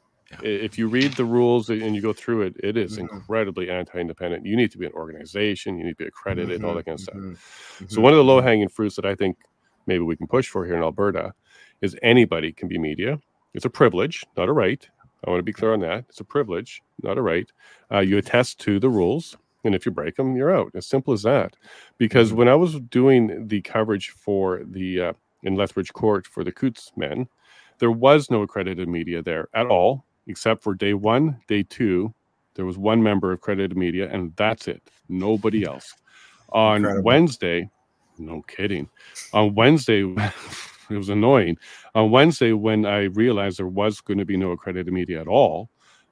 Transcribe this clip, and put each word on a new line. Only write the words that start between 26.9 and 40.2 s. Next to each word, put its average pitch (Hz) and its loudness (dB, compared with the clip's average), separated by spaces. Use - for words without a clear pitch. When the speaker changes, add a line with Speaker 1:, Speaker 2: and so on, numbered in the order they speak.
Speaker 2:
men, 92 -6
there 117 2
was 135 4
no 113 2
accredited 92 -6
media 85 -6
there 80 -6
at 113 -2
all, 117 2
except 113 -2
for 104 -2
day 101 -2
one, 120 0
day 104 0
two. 101 -2
There 95 -6
was 92 -8
one 110 4
member 98 2
of 90 -6
accredited 95 -4
media, 90 -2
and 90 -8
that's 110 -2
it. - -10
Nobody 104 -2
else. 67 -12
On 110 4
Speaker 3:
Incredible. 101 0
Speaker 2:
Wednesday, 117 2
no 80 -12
kidding. 95 -6
On 104 4
Wednesday, 117 6
<laughs> - -8